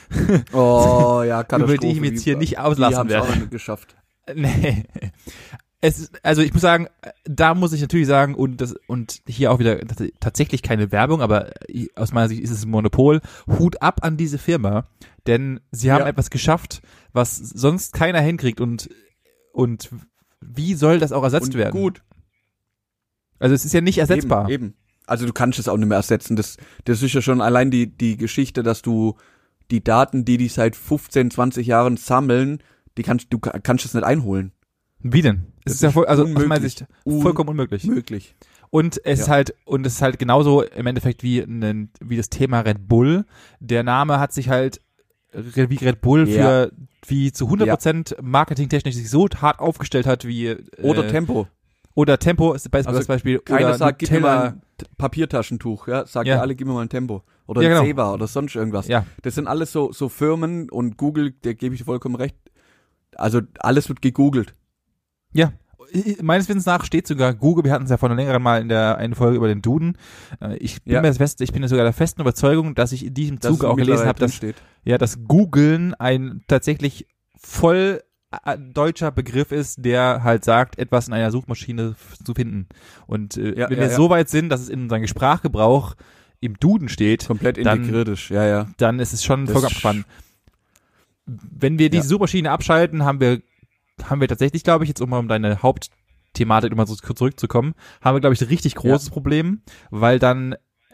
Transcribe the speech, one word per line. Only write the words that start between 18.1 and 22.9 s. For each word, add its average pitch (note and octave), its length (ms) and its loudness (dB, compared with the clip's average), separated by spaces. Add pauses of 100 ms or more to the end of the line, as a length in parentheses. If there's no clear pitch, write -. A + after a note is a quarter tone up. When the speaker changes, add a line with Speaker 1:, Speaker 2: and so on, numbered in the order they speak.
Speaker 1:
hinkriegt C#3 400 -2
und, A#2 260 -6 (640)
und A#2+ 380 -2 (500)
wie D3+ 320 -6
soll D#3 280 4
das C#3+ 120 -2
auch C3 100 -2
ersetzt C3 260 0
Speaker 2:
Und C3 80 -6
Speaker 1:
werden? A2 220 0
Speaker 2:
gut. F#3 240 -4 (1400)